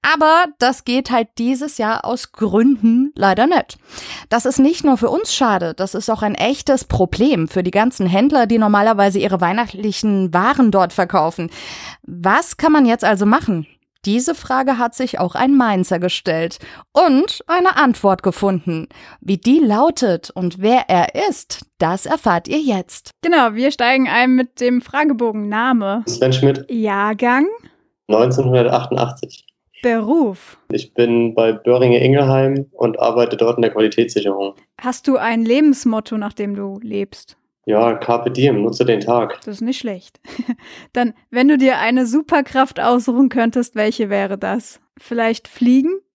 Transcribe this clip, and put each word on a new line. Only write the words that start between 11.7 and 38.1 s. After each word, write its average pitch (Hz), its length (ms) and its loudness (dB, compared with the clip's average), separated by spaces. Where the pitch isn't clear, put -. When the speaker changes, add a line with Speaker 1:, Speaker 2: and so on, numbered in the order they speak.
Speaker 1:
Was 185 560 -2
kann 311 140 2
man 294 120 6
jetzt 233 180 2
also 202 220 2
machen? 214 420 0
Diese 247 300 -2
Frage 262 420 -2
hat 233 180 -2
sich - 240 -4
auch 180 160 -4
ein 269 220 2
Mainzer 196 420 2
gestellt 170 600 -4
und 320 540 2
eine 359 300 0
Antwort 226 460 2
gefunden. 180 680 -2
Wie 190 160 -2
die 262 200 2
lautet 226 720 0
und 185 300 -6
wer 226 280 2
er 175 260 0
ist, - 340 -10
das 175 260 -2
erfahrt 180 420 -2
ihr 294 120 -4
jetzt. 226 540 -6
Speaker 2:
Genau, 262 320 2
wir 254 160 0
steigen 254 360 0
ein 247 280 2
mit 254 260 -2
dem 247 220 0
Fragebogen. 233 680 -2
Name? 220 580 -2
Speaker 3:
Sven 131 280 0
Schmidt. 139 360 0
Speaker 2:
Jahrgang? 226 760 0
Speaker 3:
neunzehnhundertachtundachtzig. 123 1400 0
Speaker 2:
Beruf? 226 760 -2
Speaker 3:
Ich - 220 -6
bin 117 420 2
bei 113 180 2
Böhringer 123 480 2
Ingelheim 135 720 2
und 113 280 -2
arbeite 113 380 0
dort 117 180 2
in 120 60 0
der 110 100 2
Qualitätssicherung. 101 840 -2
Speaker 2:
Hast 254 300 -6
du 262 80 2
ein 226 260 -2
Lebensmotto, 233 760 0
nach 208 160 -8
dem 202 200 -8
du 196 280 -10
lebst? - 540 -10
Speaker 3:
Ja, 110 260 2
Carpe 120 380 -2